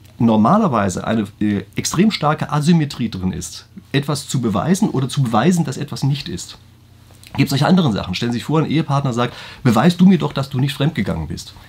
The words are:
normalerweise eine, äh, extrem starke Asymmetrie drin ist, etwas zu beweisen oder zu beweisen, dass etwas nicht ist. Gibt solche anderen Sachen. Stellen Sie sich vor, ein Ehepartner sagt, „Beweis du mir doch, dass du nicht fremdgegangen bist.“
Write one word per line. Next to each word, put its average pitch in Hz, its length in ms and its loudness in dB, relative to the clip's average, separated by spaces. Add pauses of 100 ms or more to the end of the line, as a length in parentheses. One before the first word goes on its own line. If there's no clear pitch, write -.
(180)
normalerweise 113 880 2
eine, 110 220 -2 (120)
äh, 104 240 0 (120)
extrem 185 340 2
starke 151 420 -2
Asymmetrie 147 580 2
drin 92 220 -4
ist, - 360 -10 (240)
etwas 139 360 -2
zu 131 140 -4
beweisen 123 480 0
oder 131 180 -2
zu 143 140 -2
beweisen, 135 440 2
dass 135 120 -8
etwas 131 260 -8
nicht 139 240 -2
ist. - 300 -10 (800)
Gibt - 140 2
solche 139 180 2
anderen 170 260 4
Sachen. 92 220 -4
Stellen 120 160 -2
Sie 120 80 -4
sich 98 60 -10
vor, 151 140 0
ein 147 100 0
Ehepartner 139 440 0
sagt, 120 220 -2 (280)
„Beweis 143 340 4
du 185 100 6
mir 190 100 8
doch, 147 160 -2
dass 135 160 -4
du 131 100 -4
nicht 139 140 0
fremdgegangen 90 540 -2
bist.“ - 260 -12 (160)